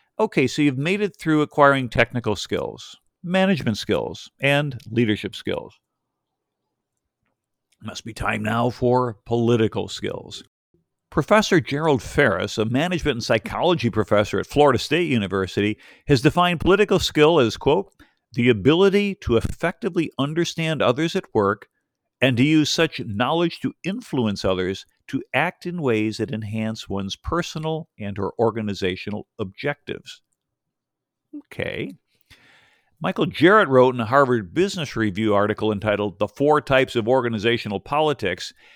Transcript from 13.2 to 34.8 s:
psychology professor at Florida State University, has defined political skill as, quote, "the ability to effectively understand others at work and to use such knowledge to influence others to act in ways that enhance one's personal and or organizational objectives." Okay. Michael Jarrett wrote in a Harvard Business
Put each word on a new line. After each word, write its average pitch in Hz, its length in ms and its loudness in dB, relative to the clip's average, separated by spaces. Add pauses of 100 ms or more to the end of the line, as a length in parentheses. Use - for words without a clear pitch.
psychology 120 680 0
professor 104 500 0
at 92 60 -4
Florida 139 320 4
State 165 320 -2
University, 101 680 -2 (280)
has 131 140 4
defined 170 380 2
political 196 400 2
skill 156 400 4
as, 113 180 2
quote, 175 340 0 (420)
"the 123 160 2
ability 185 640 2
to 117 220 0
effectively 170 800 -2
understand 160 640 -2
others 135 320 0
at - 180 -6
work 104 340 0 (560)
and 127 140 2
to 123 60 4
use 151 260 4
such - 300 0
knowledge 123 600 -2
to - 140 -4 (100)
influence 131 600 -4
others 92 400 -2 (220)
to - 160 -6 (100)
act 156 320 -4
in 175 160 -8
ways 110 360 0
that 107 140 -4
enhance 110 560 -6
one's 98 300 -8
personal 160 800 -6
and 101 200 -10
or 98 220 -4
organizational 104 880 -4 (120)
objectives." - 800 -10 (1120)
Okay. - 600 -10 (1080)
Michael 117 240 -2
Jarrett 190 420 6
wrote 127 280 6
in 123 40 -4
a 110 60 -4
Harvard 123 480 2
Business 185 420 -2